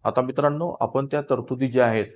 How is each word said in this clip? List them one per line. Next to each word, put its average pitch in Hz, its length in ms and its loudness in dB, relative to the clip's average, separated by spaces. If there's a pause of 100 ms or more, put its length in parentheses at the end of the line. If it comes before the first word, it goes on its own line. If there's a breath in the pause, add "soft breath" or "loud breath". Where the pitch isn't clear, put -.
आता 180 160 2
मित्रांनो, 143 600 -2
आपण 131 260 -2
त्या 147 160 -2
तरतुदी 127 460 -2
ज्या 123 180 4
आहेत 110 300 0